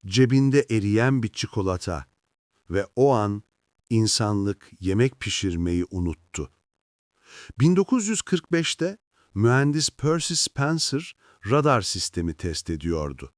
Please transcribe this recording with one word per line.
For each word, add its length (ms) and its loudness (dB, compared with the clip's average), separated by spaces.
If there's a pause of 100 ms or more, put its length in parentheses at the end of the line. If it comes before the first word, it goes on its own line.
cebinde 640 4
eriyen 520 2
bir 60 -4
çikolata 800 -6 (640)
ve 160 -2 (100)
o 160 4
an 300 0 (460)
insanlık 840 0 (100)
yemek 400 0
pişirmeyi 680 -2
unuttu. 600 -6 (1080)
Bin 160 6
dokuz 320 2
yüz 140 -2
kırk 300 -4
beşte 460 -2 (360)
mühendis 560 2
Percy 440 -2
Spencer 840 -2 (340)
radar 320 2
sistemi 520 -4
test 360 -8
ediyordu. 680 -6